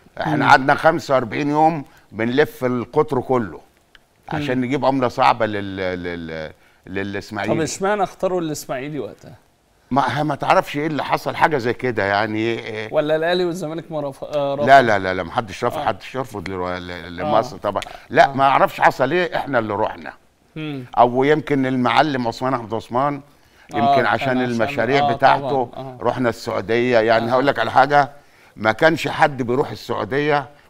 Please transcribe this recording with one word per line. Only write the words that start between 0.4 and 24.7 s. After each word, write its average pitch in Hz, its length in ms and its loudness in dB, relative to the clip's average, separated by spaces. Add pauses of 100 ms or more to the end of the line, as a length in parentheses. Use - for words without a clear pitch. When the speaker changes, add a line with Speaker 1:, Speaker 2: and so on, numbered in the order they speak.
Speaker 1:
قعدنا 135 320 6
خمسة 156 400 2
وأربعين 131 360 0
يوم 156 340 2 (280)
بنلف 127 520 0
القطر 123 560 0
كله 107 400 -2 (680)
عشان 143 300 -4
Speaker 2:
مم. 123 60 0
Speaker 1:
نجيب 127 200 -2
عملة 131 240 2
صعبة 127 380 2
لل-، 101 300 -6
لل-، 87 760 -6 (340)
للإسماعيلي. 101 680 -6
Speaker 2:
طب 160 60 0
اشمعنى 190 420 -2
اختاروا 180 380 -4
الإسماعيلي 147 580 -8
وقتها؟ - 360 -12 (560)
Speaker 1:
ما، 131 320 0
ما 151 120 -2
تعرفش 147 420 0
إيه 147 100 -4
اللي 147 180 -4
حصل، 143 320 -4
حاجة 156 220 2
زي 117 140 0
كده 110 320 -2
يعني، 107 340 0
إيه. 113 540 -4
Speaker 2:
ولا 151 240 0
الأهلي 180 280 0
والزمالك 165 480 -8
ما 151 80 -6 (100)
رف-، - 140 -14
آه، 139 300 -2
رفض؟ 143 120 -2
Speaker 1:
لا، 135 160 10
لا، 107 160 2
لا، 92 160 -2
لا، 92 80 -2
محدش 101 420 -6
رفض، 123 140 -2
Speaker 2:
آه. - 40 -4
Speaker 1:
محدش - 320 -4
يرفض 104 340 -8
لل-، 90 380 -6
ل-، 87 40 -10
Speaker 2:
آه. 87 180 -12
Speaker 1:
لمصر 92 480 -2
طبعًا. 101 260 -4 (280)
لا، 143 200 6
Speaker 2:
آه. - 20 -8
Speaker 1:
ما 135 120 2
أعرفش 143 360 2
حصل 139 320 2
إيه، 180 240 -2
إحنا 131 220 -2
اللي 107 160 0
رحنا. 87 380 -4 (440)
Speaker 2:
مم. 147 280 -10 (140)
Speaker 1:
أو 123 260 4
يمكن 143 420 2
المعلم 127 600 2
عثمان 135 260 -2
أحمد 113 200 -6
عثمان، 135 460 -2 (540)
Speaker 2:
آه، - 40 -2
Speaker 1:
يمكن 139 180 4
Speaker 2:
كان 117 100 4
Speaker 1:
عشان 127 320 2
Speaker 2:
عشان، 127 40 0
Speaker 1:
المشاريع 120 640 0